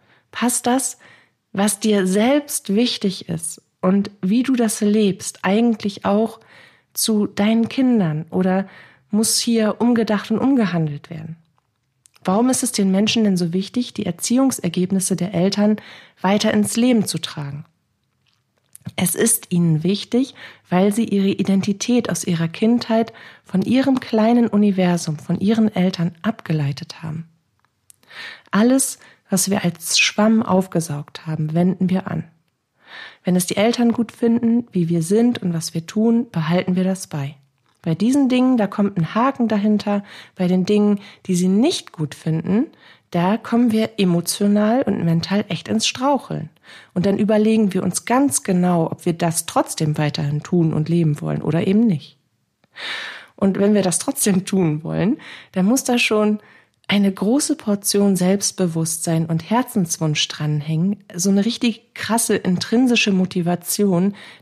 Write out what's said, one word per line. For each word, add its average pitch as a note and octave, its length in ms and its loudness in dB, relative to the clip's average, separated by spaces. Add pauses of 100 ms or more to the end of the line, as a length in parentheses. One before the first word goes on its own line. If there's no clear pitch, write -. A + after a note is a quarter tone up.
(300)
Passt - 360 -2
das, A#3+ 300 0 (560)
was G3+ 260 0
dir G#3 280 2
selbst A3+ 680 0
wichtig G#3+ 540 -2
ist - 320 -8 (220)
und G3 280 2 (120)
wie G#3+ 200 2
du C4 140 0
das A3+ 240 0
lebst, G#3 600 0
eigentlich G#3+ 640 0
auch G#3+ 340 -2 (540)
zu G#3 320 0
deinen A3 420 0
Kindern G#3 640 0
oder F#3 360 0 (440)
muss G#3+ 280 0
hier A3 420 0
umgedacht A3+ 500 0
und A3 80 0
umgehandelt E3+ 720 0
werden? D#3+ 260 -14 (880)
Warum G#3+ 240 2
ist B3+ 140 0
es B3 100 -4
den G3 200 0
Menschen G#3+ 320 2
denn G3 120 2
so F3 160 -2
wichtig, G3 400 -4
die - 140 -6
Erziehungsergebnisse F#3 1080 -2
der - 180 -4
Eltern G3+ 420 2 (440)
weiter G#3 340 2
ins G#3 220 0
Leben A#3 280 4
zu - 140 -4
tragen? D3 460 -10 (1300)
Es F#3 200 -2
ist - 360 -2
ihnen E3+ 320 2
wichtig, G3+ 520 -2 (360)
weil F#3+ 220 2
sie A3+ 120 0
ihre G3 240 0
Identität G3 800 0
aus - 160 -4
ihrer E3 240 0
Kindheit A#3 640 0 (320)
von F#3 180 -2
ihrem C4 380 2
kleinen A#3 460 2
Universum, F#3 720 2
von - 220 -4
ihren G#3+ 340 2
Eltern F3+ 380 0 (100)
abgeleitet D#3 800 -4
haben. D#3+ 260 -10 (1200)
Alles, B3+ 480 2 (300)
was F#3+ 220 0
wir G3 140 0
als - 340 -2
Schwamm A3 440 2
aufgesaugt E3+ 840 -2
haben, D#3 280 -4
wenden F3+ 360 2
wir F#3 160 -2
an. E3 180 -6 (1000)
Wenn F3+ 120 2
es F3+ 100 0
die - 100 -6
Eltern A#3 360 2
gut A3+ 200 -4
finden, A#3 600 0
wie F3 160 0
wir E3+ 140 0
sind A#3 380 2
und F3 140 -2
was D#3+ 200 -6
wir E3 120 -6
tun, A#3 440 2
behalten F3 460 0
wir F#3 80 2
das F#3 220 -4
bei. C#3 300 -8 (460)
Bei D#3+ 120 0
diesen B3+ 340 2
Dingen, B3+ 280 2
da G#3 100 2
kommt G3 300 -2
ein D#3+ 180 -2
Haken B3 340 0
dahinter. G#3 560 0 (320)
Bei F#3 100 0
den F#3 180 2
Dingen, G#3 360 2 (260)
die F#3 80 0
sie F3+ 140 2
nicht A3+ 440 0
gut D3+ 220 -6
finden, F#3 520 -2 (440)
da F3+ 260 0
kommen A#3 360 0
wir A3 260 -2
emotional G3+ 840 2
und - 220 -2
mental E3+ 440 0
echt E3+ 200 -6
ins A3 180 -2
Straucheln. B3 600 -2 (460)
Und F#3 120 0
dann G3+ 120 2
überlegen G#3+ 560 2
wir F#3 80 -2
uns F3+ 220 -4
ganz C4 380 2
genau, F3+ 480 2
ob - 140 -10
wir F3+ 80 0
das E3 340 -2
trotzdem D3+ 520 -2
weiterhin D3 440 -2
tun E3 300 0
und D3+ 160 -2
leben E3 320 0
wollen D3+ 220 -4
oder E3 240 -2
eben G#3 200 4
nicht. E3+ 300 -2 (1200)
Und F#3+ 220 0
wenn G3+ 160 4
wir G3+ 80 4
das F3+ 160 0
trotzdem G3 460 0
tun D#3+ 400 0
wollen, E3 340 -2 (320)
dann F#3 160 0
muss B3+ 180 2
da B3 140 0
schon G#3+ 400 0 (500)
eine G3 220 2
große B3 460 0
Portion G3+ 600 0
Selbstbewusstsein E3+ 1120 0
und D#3+ 220 -4
Herzenswunsch F3+ 800 -2
dranhängen, D#3 720 -2 (120)
so F#3 160 0
eine G3 140 4
richtig A#3 500 -4
krasse A3 420 -2
intrinsische A3 760 0
Motivation, F3+ 1000 0 (280)